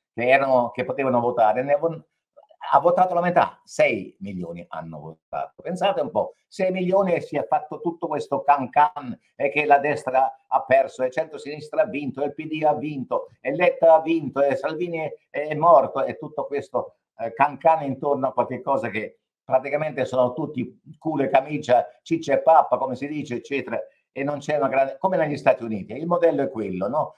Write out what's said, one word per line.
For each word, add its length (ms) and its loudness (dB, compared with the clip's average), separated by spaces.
che 140 -4
erano, 440 4
che 140 -4
potevano 360 0
votare, 420 2
ne 120 0
avon-, 280 -2
ha 60 8
votato 340 2
la 80 0
metà, 420 0
sei 580 -2
milioni 480 -10
hanno 300 -14
votato. 640 -10
Pensate 400 -2
un 100 -4
po', 260 -4
sei 220 -4
milioni 420 0
e 80 0
si 160 -8
è 100 -2
fatto 360 -2
tutto 240 -6
questo 360 -4
can 280 2
can, 480 0
eh, 140 -2
che 160 -2
la 120 6
destra 560 0
ha 160 0
perso, 400 2
e 80 0
centrosinistra 720 -6
ha 40 0
vinto, 360 -6
e 40 -2
il 60 -6
P 140 -12
D 180 -6
ha 80 4
vinto, 560 -6
e 140 -4
Letta 420 6
ha 40 6
vinto, 400 -2
e 160 2
Salvini 420 -6
è, 160 -6
è 260 -6
morto, 500 6
e 120 -6
tutto 300 -8
questo, 480 -6
eh, 160 -8
can 240 0
can 260 2
intorno 440 -2
a 40 -8
qualche 300 -4
cosa 260 -2
che 300 -8
praticamente 640 -2
sono 260 2
tutti 480 -8
culo 260 -2
e 40 0
camicia, 580 2
ciccia 300 -2
e 80 2
pappa, 380 6
come 160 -4
si 140 -8
dice, 260 -8
eccetera, 440 -6
e 60 -6
non 160 -4
c'è 180 -4
una 120 0
grande, 300 2
come 200 0
negli 180 0
Stati 280 2
Uniti, 280 -6
il 140 -8
modello 380 2
è 40 -2
quello, 400 -4
no? 300 -4